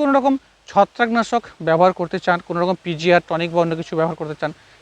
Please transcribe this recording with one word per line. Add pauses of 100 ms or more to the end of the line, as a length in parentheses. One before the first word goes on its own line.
কোনো
রকম (360)
ছত্রাকনাশক (240)
ব্যবহার
করতে
চান, (100)
কোনো
রকম
পিজিআর
টনিক
বা
অন্য
কিছু
ব্যবহার
করতে
চান, (320)